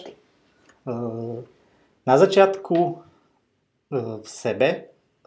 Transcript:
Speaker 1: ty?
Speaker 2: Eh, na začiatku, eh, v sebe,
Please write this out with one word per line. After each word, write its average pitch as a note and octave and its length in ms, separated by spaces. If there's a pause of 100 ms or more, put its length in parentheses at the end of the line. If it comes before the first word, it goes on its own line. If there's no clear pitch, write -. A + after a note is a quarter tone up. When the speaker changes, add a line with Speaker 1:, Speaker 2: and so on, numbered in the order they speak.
Speaker 1:
ty? - 60 (720)
Speaker 2:
Eh, A#2 520 (640)
na B2+ 160
začiatku, F#3+ 600 (1160)
eh, A2+ 280
v - 40
sebe, - 640 (340)